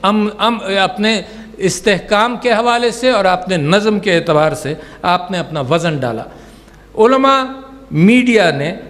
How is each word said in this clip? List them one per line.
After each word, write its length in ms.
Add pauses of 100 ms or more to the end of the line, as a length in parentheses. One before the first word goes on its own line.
अम-, 260 (100)
अम-, 220
अपने 640 (340)
इस्तेहकाम 800
के 140
हवाले 420
से 200
और 140
आपने 300
नज़म 420
के 120
एतबार 440
से 220 (280)
आपने 340
अपना 220
वज़न 400
डाला। 240 (720)
उलमा, 720 (280)
मीडिया 600
ने 260 (120)